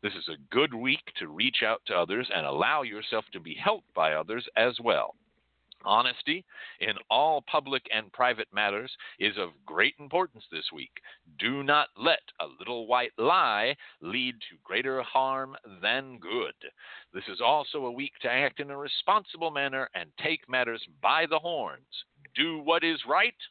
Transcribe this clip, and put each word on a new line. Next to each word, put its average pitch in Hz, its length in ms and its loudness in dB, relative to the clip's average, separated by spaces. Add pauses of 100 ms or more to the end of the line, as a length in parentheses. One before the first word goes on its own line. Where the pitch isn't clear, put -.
This 101 120 -4
is 82 140 -10
a 73 260 -12
good 135 200 2
week 131 440 -4
to 87 100 -8
reach 107 360 -2
out 110 220 0
to 107 80 -4
others 92 400 0
and 82 100 0
allow 98 380 0
yourself 110 500 -4
to 98 60 -12
be 151 160 -12
helped 196 400 -2
by 78 200 4
others 95 300 -4 (120)
as 120 260 4
well. 78 320 2 (720)
Honesty 123 600 2 (360)
in 101 140 0 (140)
all 143 380 4
public 135 360 0 (120)
and 110 180 -2
private 123 400 0
matters 104 380 0 (300)
is 101 180 2
of 90 120 -2 (140)
great 98 360 2
importance 147 500 -2
this 78 140 -8 (100)
week. 69 160 -12 (480)
Do 127 240 -2
not 147 340 4
let 143 220 2 (220)
a 80 60 -4 (120)
little 113 300 -6
white 123 280 2
lie 127 600 4 (240)
lead 123 340 -4
to 107 300 -18
greater 127 380 -2
harm 135 520 0 (260)
than 123 380 -2
good. 92 360 -4 (600)
This 95 180 -8
is 95 80 -8
also 139 460 0
a 120 60 -6
week 135 200 -8 (100)
to 127 60 0
act 131 300 2
in 143 120 -6
a 139 60 -8
responsible 165 760 0
manner 135 420 -2
and 90 160 -8 (100)
take - 280 -2
matters 120 340 0 (180)
by 151 300 4
the 160 80 2
horns. 131 460 -4 (500)
Do 160 240 0
what 160 240 2
is 160 160 0 (100)
right 196 260 4 (160)